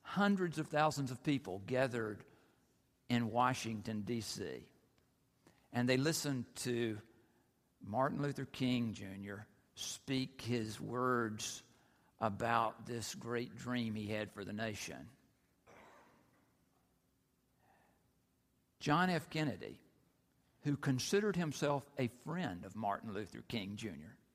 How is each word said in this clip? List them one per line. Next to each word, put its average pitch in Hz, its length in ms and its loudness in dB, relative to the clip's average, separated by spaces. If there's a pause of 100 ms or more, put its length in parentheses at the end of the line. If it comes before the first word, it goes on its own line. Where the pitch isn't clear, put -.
Hundreds 185 560 2
of 151 100 -2
thousands 147 440 4
of 123 120 -6
people 101 440 0
gathered 120 560 0 (880)
in 120 200 4
Washington, 113 720 2
D 113 200 -2
C, 101 220 -6 (1300)
and 123 160 2
they 127 100 8
listened 139 480 2 (180)
to 117 340 0 (880)
Martin 131 340 0
Luther 143 260 -2
King 123 480 0
Junior 98 520 -8 (300)
speak - 680 -4
his 110 400 -2
words 117 800 0 (580)
about 110 680 2
this 117 260 -4
great 117 420 -4
dream 120 380 -2
he 107 140 -4
had 107 240 -2
for 101 120 -8
the 101 80 -6
nation. 104 460 -4 (3750)
John 170 300 4
F. 165 200 0
Kennedy, 117 500 -2 (840)
who 143 120 2
considered 180 600 2
himself 147 480 2 (160)
a 123 100 2 (160)
friend 151 400 -4
of 95 100 -12
Martin 107 380 -2
Luther 101 340 -6
King 104 280 -4
Junior 78 420 -8 (180)